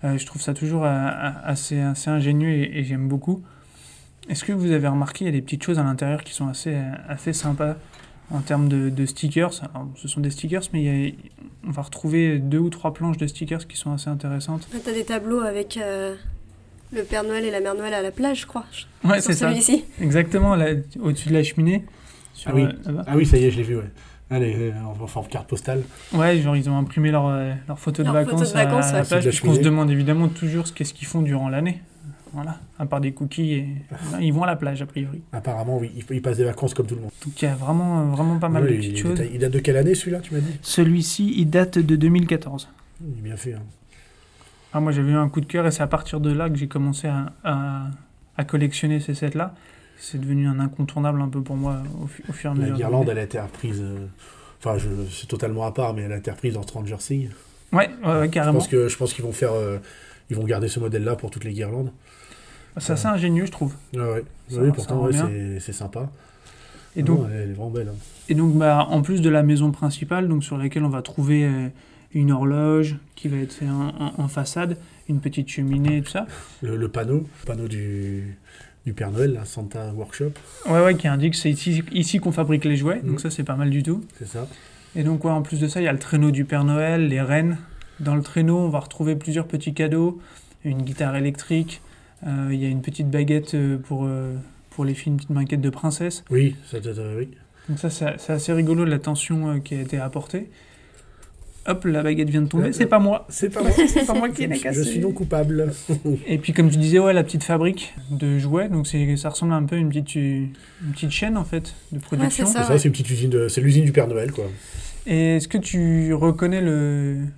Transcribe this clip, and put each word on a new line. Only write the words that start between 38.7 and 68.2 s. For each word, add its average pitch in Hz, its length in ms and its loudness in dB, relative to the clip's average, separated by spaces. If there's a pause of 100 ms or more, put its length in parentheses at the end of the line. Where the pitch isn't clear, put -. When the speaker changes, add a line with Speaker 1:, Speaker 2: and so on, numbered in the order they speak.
Speaker 3:
il 107 40 0
Speaker 1:
petites 101 180 -2
Speaker 3:
est 101 40 -2
Speaker 1:
choses. 170 160 0
Speaker 3:
détaillé. 120 180 -2
Il 123 40 -4
date 127 140 2
de 139 60 4
quelle 135 180 4
année, 156 160 6
celui-là, 180 260 -2
tu 170 140 -10
m'as 151 60 0
dit ? 147 240 -2
Speaker 1:
Celui-ci, 175 720 4
il 165 140 4
date 180 260 4
de 156 180 6
deux 151 120 4
mille 175 180 6
quatorze. 151 440 -4 (340)
Speaker 3:
Il 135 160 -8
est - 20 -10
bien 107 160 -8
fait, 120 160 -8
hein. 107 80 -10 (1120)
Speaker 1:
Ah, 151 60 0
moi, 151 120 2
j'avais 139 200 4
eu 147 40 6
un 151 140 4
coup 147 120 -2
de 143 40 -2
cœur, 170 220 0
et 156 40 2
c'est - 120 0
à 143 40 0
partir 156 320 -2
de 151 120 2
là 160 180 0
que 156 60 0
j'ai 139 120 -2
commencé 139 400 -2
à, 139 240 -2 (120)
à, 139 400 -4 (540)
à 147 60 -2
collectionner 147 560 0
ces 147 140 -4
sets-là. 151 400 -4 (460)
C'est - 200 -8
devenu 139 280 0
un 135 120 0
incontournable 143 640 -2
un 135 80 -2
peu 139 120 -4
pour 135 140 -6
moi 139 220 -2 (260)
au 147 40 -8
fu-, - 200 -14
au 160 60 -8
fur 147 160 -6
et 143 40 -2
à - 20 0
Speaker 3:
La 139 60 2
Speaker 1:
mesure 110 140 0
des 117 60 -2
Speaker 3:
guirlande, 127 220 2
Speaker 1:
années. 117 80 2
Speaker 3:
elle 107 80 -2
a 107 40 -4
été 107 160 -6
reprise, 104 420 -6
euh, 98 260 -8 (520)
enfin, 110 200 -2
je, 104 80 -2 (240)
c'est - 160 -14
totalement 110 380 -4
à 110 60 -4
part, 113 220 -2
mais 107 80 -6
elle 101 100 -6
a 104 60 -6
été 101 140 -8
reprise 113 240 -4
dans 101 80 -6
Stranger 104 340 -8
Things. 135 320 -4 (420)
Speaker 1:
Ouais, 190 180 4 (140)
ouais, 160 180 2
ouais, 156 80 2
carrément. 151 240 2
Speaker 3:
Je 160 120 4
pense - 20 -8
que, 123 200 4
je 120 100 -4
pense 123 160 -2
qu'ils 120 100 -8
vont 113 80 -4
faire, 113 220 0
euh, 104 240 -2 (540)
ils 117 40 -4
vont 110 80 -2
garder 110 240 0
ce 120 120 -4
modèle-là 113 360 -2
pour 113 140 -8
toutes 107 140 -12
les 110 100 -8
guirlandes. 110 380 -6 (880)
Speaker 1:
C'est 160 160 -2
assez - 140 0
Speaker 3:
Euh, 214 40 2
Speaker 1:
ingénieux, 175 340 2
je 185 60 -6
trouve. 139 240 -4 (180)
Speaker 3:
Ouais, 127 60 -4
ouais. 113 240 -2 (260)
Speaker 1:
Ça, 127 100 -6
Speaker 3:
Oui, 131 100 6
Speaker 1:
ça 143 40 4
Speaker 3:
pourtant, 131 280 -2
Speaker 1:
rend 135 40 0
Speaker 3:
ouais, 131 60 2
Speaker 1:
bien. 151 200 0
Speaker 3:
c'est, 98 280 -6
c'est 101 140 -10
sympa. 113 360 -8 (840)
Speaker 1:
Et 170 60 -2
Speaker 3:
Ah - 20 2
Speaker 1:
donc, 127 160 4
Speaker 3:
non, 117 120 -2
elle 104 200 -4
est - 20 -8
vraiment 107 160 -8
belle, 113 200 -6
hein. 104 60 -10 (320)